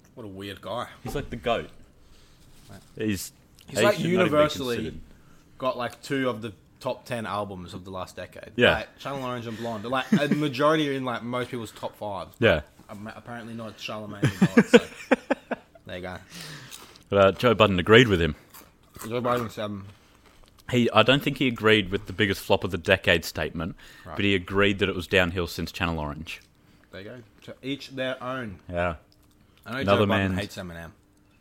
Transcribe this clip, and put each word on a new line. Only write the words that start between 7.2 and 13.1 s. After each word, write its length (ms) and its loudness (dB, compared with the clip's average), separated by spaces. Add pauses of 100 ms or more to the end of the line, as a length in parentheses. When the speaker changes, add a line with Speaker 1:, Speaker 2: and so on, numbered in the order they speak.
Speaker 1:
albums 460 -6
of 120 -14
the 60 -14
last 240 -12
decade. 400 -16
Speaker 2:
Yeah. 180 8
Speaker 1:
Like, 240 -6
Channel 260 -8
Orange 220 -8
and 120 -10
Blonde. 280 -6
Like, 280 -2
a 160 4
majority 600 2
are 40 -2
in, 120 -4
like, 160 -4
most 300 -6
people's 200 -10
top 260 -12
five. 320 -8 (100)
Speaker 2:
Yeah. 220 4 (260)
Speaker 1:
Um, 280 -16